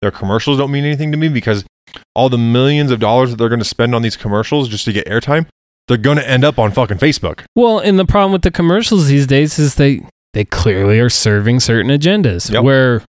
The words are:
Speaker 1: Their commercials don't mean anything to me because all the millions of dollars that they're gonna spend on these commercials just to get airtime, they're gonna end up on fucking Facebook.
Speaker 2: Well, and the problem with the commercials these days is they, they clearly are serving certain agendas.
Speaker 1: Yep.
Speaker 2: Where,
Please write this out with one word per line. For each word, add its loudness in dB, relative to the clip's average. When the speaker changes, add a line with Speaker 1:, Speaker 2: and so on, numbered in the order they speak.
Speaker 1:
Their -2
commercials -2
don't -2
mean -2
anything -4
to -4
me 0
because -2
all 2
the 0
millions 2
of -2
dollars 2
that -8
they're 0
gonna -2
spend -2
on -2
these -4
commercials -4
just -8
to -2
get -4
airtime, -2
they're 0
gonna 0
end 0
up 0
on 0
fucking -2
Facebook. -2
Speaker 2:
Well, 2
and 2
the 2
problem 2
with -2
the 0
commercials 2
these 2
days 0
is 0
they, 2
they -2
clearly 0
are 2
serving 0
certain 0
agendas. 0
Speaker 1:
Yep. 0
Speaker 2:
Where, 2